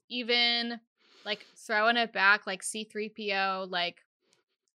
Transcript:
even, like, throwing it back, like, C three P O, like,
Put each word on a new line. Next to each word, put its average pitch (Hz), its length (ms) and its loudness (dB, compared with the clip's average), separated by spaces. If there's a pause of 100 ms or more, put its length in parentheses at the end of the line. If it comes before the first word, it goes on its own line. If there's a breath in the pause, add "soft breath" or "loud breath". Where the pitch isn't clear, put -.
even, 240 680 0 (460)
like, 208 200 -8 (100)
throwing 220 420 0
it 226 160 0
back, 202 320 4
like, 190 180 -8
C 220 200 -8
three 214 260 -8
P 214 240 -6
O, 190 360 -2
like, 175 280 -2 (840)